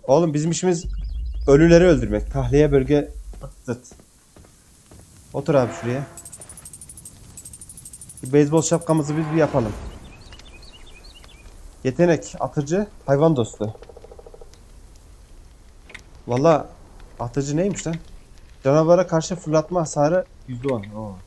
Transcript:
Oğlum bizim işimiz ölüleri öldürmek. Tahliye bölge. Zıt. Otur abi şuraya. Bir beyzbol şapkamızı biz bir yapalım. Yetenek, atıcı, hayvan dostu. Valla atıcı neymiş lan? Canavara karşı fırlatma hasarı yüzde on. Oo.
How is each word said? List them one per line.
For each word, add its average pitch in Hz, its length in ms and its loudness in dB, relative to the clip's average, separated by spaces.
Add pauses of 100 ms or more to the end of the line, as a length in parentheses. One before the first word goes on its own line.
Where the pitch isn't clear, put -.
Oğlum 156 300 2
bizim 151 180 -2
işimiz 170 340 -2 (640)
ölüleri 170 360 8
öldürmek. 117 480 2
Tahliye 139 400 2
bölge. 143 400 2 (540)
Zıt. - 220 -10 (1500)
Otur 143 220 -2
abi 123 160 4 (100)
şuraya. 123 220 -4 (2250)
Bir 127 100 -8
beyzbol 147 280 2
şapkamızı 160 560 -2
biz 160 80 -4
bir 156 120 -4
yapalım. 135 360 0 (2000)
Yetenek, 165 560 0
atıcı, 156 480 -2 (180)
hayvan 147 300 4
dostu. 113 400 -4 (2500)
Valla 139 420 2 (500)
atıcı 143 380 -4
neymiş 180 300 -4
lan? 165 80 -4 (680)
Canavara 160 440 4
karşı 165 280 -2
fırlatma 160 460 -2
hasarı 160 440 0 (220)
yüzde 127 200 -8
on. 117 160 -4
Oo. 104 320 -12 (120)